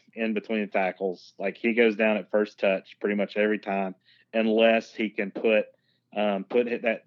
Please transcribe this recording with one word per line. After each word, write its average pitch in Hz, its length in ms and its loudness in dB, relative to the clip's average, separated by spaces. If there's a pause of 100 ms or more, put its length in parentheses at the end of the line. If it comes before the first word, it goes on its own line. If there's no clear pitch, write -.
(140)
in 113 200 -4
between 107 280 -4
the 101 60 -4
tackles. 95 720 -4
Like, 95 200 -6
he 117 160 0
goes 113 220 4
down 107 220 2
at 92 140 -10
first 104 280 0
touch 95 400 -2
pretty 104 160 -2
much 98 220 -4
every 107 220 0
time, 98 360 -4 (380)
unless 113 600 2
he 110 160 -4
can 98 220 -6
put, 107 340 2 (500)
um, 101 280 0
put 123 240 0
hit 113 160 -6
that, 110 240 -2